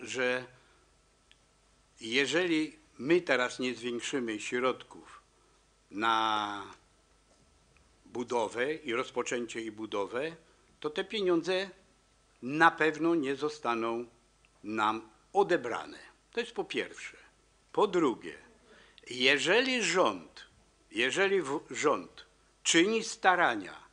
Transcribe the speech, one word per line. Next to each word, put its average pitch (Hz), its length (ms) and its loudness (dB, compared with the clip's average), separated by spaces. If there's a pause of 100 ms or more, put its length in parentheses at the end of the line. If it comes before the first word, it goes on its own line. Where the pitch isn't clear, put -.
że 123 440 -2 (1600)
jeżeli 143 800 0 (200)
my 156 220 2
teraz 123 380 0
nie 127 160 -2
zwiększymy 117 680 -6
środków 123 760 -4 (760)
na 107 720 0 (1400)
budowę 120 720 -2
i 127 180 -8
rozpoczęcie 120 680 -4
i 113 100 -8
budowę, 107 640 -6 (440)
to 151 100 -4
te 190 140 -4
pieniądze 185 680 0 (720)
na 156 280 6
pewno 156 440 2
nie 139 220 0
zostaną 120 720 -2 (580)
nam 110 440 0 (240)
odebrane. 127 680 0 (340)
To 233 80 -6
jest 226 120 -6
po 185 120 -6
pierwsze. - 520 -8 (560)
Po 190 140 4
drugie, 127 480 0 (760)
jeżeli 151 720 2
rząd, 147 640 0 (440)
jeżeli 165 520 0
w-, 143 180 -4 (100)
rząd 117 560 -2 (360)
czyni 214 420 4
starania 127 720 2 (180)